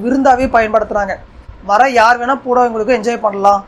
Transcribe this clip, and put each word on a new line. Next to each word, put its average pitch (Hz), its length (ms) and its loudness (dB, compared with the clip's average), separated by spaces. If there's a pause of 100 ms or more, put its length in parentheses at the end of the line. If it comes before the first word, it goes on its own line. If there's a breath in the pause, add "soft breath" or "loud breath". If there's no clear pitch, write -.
விருந்தாவே 262 500 2
பயன்படுத்துறாங்க. 214 600 -2 (520)
வர 208 240 2
யார் 240 300 2
வேணா 247 140 -2 (100)
பூலாந்தேவிகளுக்கு 240 540 0
என்ஜாய் 226 260 -4
பண்ணலாம் 202 440 0